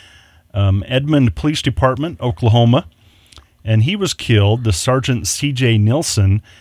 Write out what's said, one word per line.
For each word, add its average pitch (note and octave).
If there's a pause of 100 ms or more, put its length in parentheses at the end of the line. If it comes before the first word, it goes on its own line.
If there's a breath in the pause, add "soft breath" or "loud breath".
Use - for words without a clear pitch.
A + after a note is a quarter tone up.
(520 loud breath)
Um, G2
Edmond C3+
Police D3+
Department, C3
Oklahoma. A#2+ (800 soft breath)
And A2
he F3
was G3
killed. A2
The A2
Sergeant B2+
C C#3+
J B2
Nilson G#2 (200 loud breath)